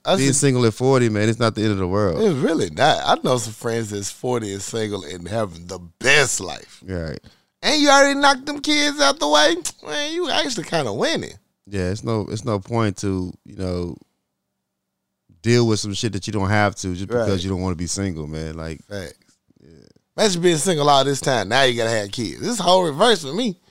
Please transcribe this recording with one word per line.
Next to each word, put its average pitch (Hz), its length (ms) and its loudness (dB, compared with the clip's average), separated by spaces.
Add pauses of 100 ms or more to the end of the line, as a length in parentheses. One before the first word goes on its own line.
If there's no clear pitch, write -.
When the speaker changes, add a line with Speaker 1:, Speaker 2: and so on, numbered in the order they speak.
Speaker 1:
I, 156 80 0
I 190 40 4
Speaker 2:
being 139 120 2
Speaker 1:
see 131 60 4
Speaker 2:
single 127 320 2
at 110 80 2
forty, 127 340 4
man, 107 200 2
it's 113 100 0
not 113 160 2
the 107 80 -2
end 110 100 2
of 98 60 0
the 95 80 -2
world. 95 360 0
Speaker 1:
It's 196 140 2
really 220 340 0
not. 110 340 2
I 254 180 2
know 131 160 2
some 113 140 -6
friends 113 380 -6
that's 101 200 -6
forty 120 420 -4
and 98 100 -8
single 104 420 -6
and 87 240 -12
having 90 380 -6
the 90 120 -12 (220)
best 139 400 4
life. 80 460 -12
Speaker 2:
Right. 85 320 -8 (440)
Speaker 1:
And 285 180 0
you 285 100 6
already 277 280 6
knocked 277 280 2
them 294 140 -6
kids 294 400 0
out 277 200 2
the 294 80 0
way. 302 260 4 (320)
Man, 294 280 -6
you 339 160 -4
actually 208 340 -4
kinda 143 280 -4
winning. 151 420 -4 (320)
Speaker 2:
Yeah, 95 240 -2
it's 107 120 -6
no, 110 280 -2
it's 110 140 -6
no 110 140 -2
point 110 400 -2
to, 92 340 -4 (120)
you 101 120 -20
know, 90 400 -6 (1500)
deal 117 260 4
with 107 100 2
some 104 160 -6
shit 107 200 -4
that 95 120 -8
you 110 60 -6
don't 98 160 0
have 104 280 2
to 92 180 -6
just 92 120 -8
because 113 240 0
Speaker 1:
Right. 92 140 -2
Speaker 2:
you 95 60 -4
don't 92 100 -2
wanna 92 160 -2
be 87 100 -4
single, 82 400 -6
man. 78 280 -8
Like, 80 320 -12
Speaker 1:
Facts. 95 500 -14 (260)
Speaker 2:
yeah. 71 60 -20 (480)
Speaker 1:
Imagine 180 260 0
being 175 140 4
single 147 320 2
all 139 160 8
this 139 160 0
time. 113 300 0
Now 131 120 4
you 123 140 4
gotta 113 140 0
have 104 200 -2
kids. 104 300 -6
This 156 100 -6
is 247 80 -4
whole 180 240 4
reverse 175 400 2
for 139 100 -8
me. 208 240 -2 (140)